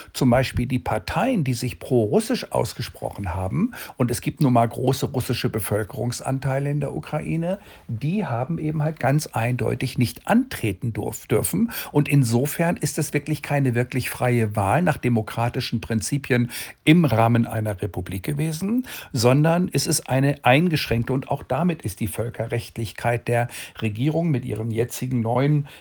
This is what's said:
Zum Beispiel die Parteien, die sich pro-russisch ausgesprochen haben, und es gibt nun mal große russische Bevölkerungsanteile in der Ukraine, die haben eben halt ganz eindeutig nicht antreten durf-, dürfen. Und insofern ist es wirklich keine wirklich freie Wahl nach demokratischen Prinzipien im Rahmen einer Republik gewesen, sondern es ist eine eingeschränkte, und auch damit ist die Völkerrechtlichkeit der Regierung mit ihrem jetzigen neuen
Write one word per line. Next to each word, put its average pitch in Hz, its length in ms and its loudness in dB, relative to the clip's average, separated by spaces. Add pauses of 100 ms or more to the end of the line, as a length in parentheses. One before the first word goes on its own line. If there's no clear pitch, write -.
(140)
Zum 131 160 4
Beispiel 123 380 2
die 123 120 -2
Parteien, 185 640 0
die 131 80 0
sich 117 260 -6
pro-russisch 131 720 0
ausgesprochen - 840 -4
haben, 123 380 -2 (240)
und 123 160 0
es - 80 -2
gibt - 220 -4
nun 127 120 4
mal 117 140 4
große 127 400 -2
russische 123 420 -2
Bevölkerungsanteile 123 1200 -2
in 147 120 0
der 135 120 -4
Ukraine, 165 640 -4 (300)
die 151 380 -2
haben 127 340 -2
eben 156 240 -2
halt 156 160 -2
ganz 139 280 2
eindeutig 120 720 -2
nicht - 300 -2
antreten 120 640 0
durf-, - 340 -6
dürfen. 175 460 2 (220)
Und 143 160 2
insofern 143 680 4
ist - 240 -4
es - 140 -4
wirklich 151 280 -2
keine 139 340 2
wirklich 123 340 -2
freie 120 480 0
Wahl 107 240 2
nach 165 160 2
demokratischen 120 800 -2
Prinzipien 120 720 0 (320)
im 160 220 6
Rahmen 113 420 4
einer 110 340 -4
Republik 92 420 -6
gewesen, 160 640 -2 (280)
sondern 151 580 4
es - 160 0
ist - 220 -2
eine 135 340 2
eingeschränkte, 135 720 4
und 139 160 -4
auch 139 140 -4
damit 160 380 0
ist - 200 -6
die 107 60 -2
Völkerrechtlichkeit 117 1200 -4
der 117 180 2 (340)
Regierung 151 480 0
mit - 140 0
ihrem 113 260 -4
jetzigen 120 520 -2
neuen 139 460 2 (140)